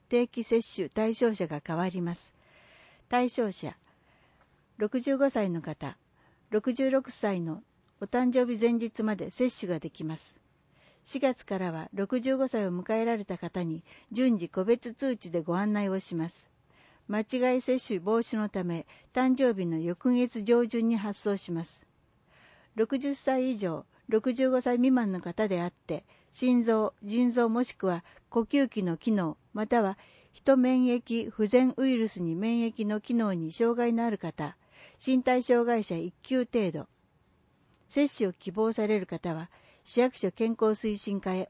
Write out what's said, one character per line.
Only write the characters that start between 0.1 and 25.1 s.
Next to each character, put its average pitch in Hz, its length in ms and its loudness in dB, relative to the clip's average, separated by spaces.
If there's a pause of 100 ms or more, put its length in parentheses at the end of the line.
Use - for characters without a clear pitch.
期 233 160 -8
接 233 180 2
種 - 260 -6
対 220 280 -2
象 226 180 2
者 185 140 -2
が 147 180 -8
変 165 100 -4
わ 180 140 0
り 180 100 -6
ま 170 140 -4
す。 - 220 -16 (760)
対 247 200 2
象 226 220 -2
者、 - 240 -12 (1040)
六 214 220 -2
十 269 180 0
五 269 140 4
歳 202 180 0
の 165 140 -4
方、 151 340 -10 (540)
六 214 220 0
十 262 180 0
六 269 180 0
歳 196 320 -2
の 165 220 -6 (380)
お 202 40 -6
誕 247 260 2
生 247 140 4
日 233 160 -2
前 233 120 4
日 226 280 -4
ま 214 140 0
で 180 160 -8
接 247 280 -2
種 185 80 -8
が 170 120 -2
で 151 100 -8
き - 140 -10
ま 160 140 -6
す。 - 220 -20 (680)
四 - 140 -8
月 262 240 0
か 196 140 -6
ら 180 140 -4
は 160 200 -10
六 202 300 -2
十 262 160 0
五 262 100 0
歳 214 200 -2
を 180 40 -2
迎 185 260 -2
え 226 80 0
ら 233 120 0
れ 202 80 -8
た 180 140 -8
方 180 240 -6
に 165 200 -6 (280)
順 240 260 2
次 165 100 -6
個 190 160 -2
別 233 300 0
通 254 240 -2
知 170 140 -12
で 170 100 0
ご 170 160 -2
案 208 160 0
内 202 160 0
を 190 100 -2
し - 140 -8
ま 165 160 -2
す。 - 220 -20 (560)
間 214 140 -2
違 254 360 0
い 254 40 0
接 254 220 0
種 208 140 -4
防 214 240 0
止 226 160 -4
の 214 120 -2
た 185 140 -4
め、 170 220 -4 (260)
誕 254 240 2
生 247 240 2
日 180 60 -2
の 165 140 -2
翌 175 340 0
月 247 300 0
上 233 260 4
旬 226 180 0
に 233 100 2
発 202 220 -6
送 202 160 -2
し 190 160 -10
ま 165 120 -4
す。 - 180 -18 (920)
六 226 240 0
十 277 160 -2
歳 262 340 0
以 240 80 -2
上、 165 300 -4 (200)
六 226 260 0
十 262 180 2
五 254 100 2
歳 247 140 0
未 254 160 4
満 233 200 2